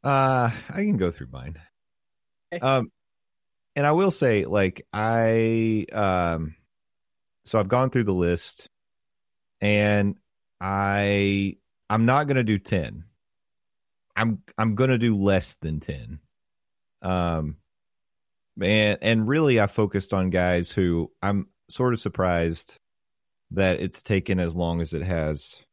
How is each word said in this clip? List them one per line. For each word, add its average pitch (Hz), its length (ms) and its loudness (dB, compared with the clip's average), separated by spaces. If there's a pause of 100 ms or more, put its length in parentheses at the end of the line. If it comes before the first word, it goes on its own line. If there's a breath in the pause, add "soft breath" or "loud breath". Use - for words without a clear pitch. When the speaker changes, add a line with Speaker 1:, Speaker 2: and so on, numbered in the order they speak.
Speaker 1:
Uh, 131 480 2 (180)
I - 60 -14
can 208 220 0
go 92 120 0
through 64 220 -10
mine. 65 260 -14 (960)
Speaker 2:
Okay. 175 80 -8
Speaker 1:
Um, 135 300 0 (840)
and 143 120 2
I 151 60 4
will 185 180 4
say, 110 340 2
like, 95 480 0
I, 113 960 2
um, 85 640 0 (880)
so 113 140 0
I've 98 80 0
gone 127 220 2
through 120 140 0
the 98 100 0
list, 87 560 -2 (880)
and 104 560 2 (460)
I, 98 960 0 (320)
I'm 113 160 2
not 139 220 2
gonna 131 160 2
do 107 160 2
ten. 78 460 -4 (1080)
I'm, 110 280 -2 (120)
I'm 110 200 0
gonna 127 240 2
do 113 180 2
less 95 380 0
than 78 240 -6
ten. 73 400 -12 (840)
Um, 85 560 -2 (1040)
and, 104 400 2
and 110 260 2
really, 139 320 2
I 104 60 4
focused 101 480 -2
on 92 160 0
guys 90 420 0
who 85 400 0 (120)
I'm 101 240 -2 (220)
sort 127 260 0
of - 40 -8
surprised 85 800 -2 (720)
that 95 280 2
it's - 240 -8
taken 95 360 0
as 85 160 -2
long 85 260 -2
as 82 120 -6
it 78 100 -4
has 80 680 -4